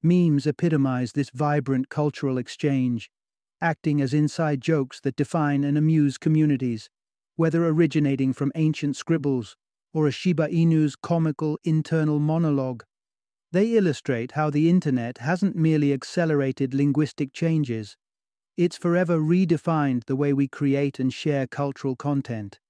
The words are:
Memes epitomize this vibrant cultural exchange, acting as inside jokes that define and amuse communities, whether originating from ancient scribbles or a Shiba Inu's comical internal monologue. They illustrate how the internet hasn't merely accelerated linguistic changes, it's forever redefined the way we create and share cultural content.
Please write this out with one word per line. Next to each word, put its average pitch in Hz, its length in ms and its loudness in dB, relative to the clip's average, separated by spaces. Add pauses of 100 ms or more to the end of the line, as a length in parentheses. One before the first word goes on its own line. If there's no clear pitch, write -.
Memes 165 440 4
epitomize 139 640 0
this 143 180 -4
vibrant 139 580 -2
cultural 143 480 -2
exchange, 127 760 -2 (500)
acting 156 400 0
as 135 140 -2
inside 151 460 0
jokes 139 400 -2
that 135 160 -4
define 143 480 0
and 143 120 0
amuse 151 400 2
communities, 139 720 0 (460)
whether 165 320 2
originating 147 680 2
from 143 220 -2
ancient 156 400 0
scribbles 139 640 -2 (360)
or 156 140 2
a 135 60 2
Shiba 160 360 0
Inu's 160 460 2
comical 160 720 -2
internal 156 560 0
monologue. 147 640 -2 (680)
They 220 260 2
illustrate 131 560 0
how 151 180 0
the 151 200 4
internet 131 480 0
hasn't 175 380 -2
merely 156 360 2
accelerated 139 800 -2
linguistic 143 600 0
changes, 139 640 -2 (600)
it's 175 200 0
forever 175 420 0
redefined 156 840 2
the 135 100 -4
way 143 180 0
we 139 140 2
create 139 540 -2
and 131 120 0
share 139 360 -2
cultural 139 480 -6
content. 123 720 -6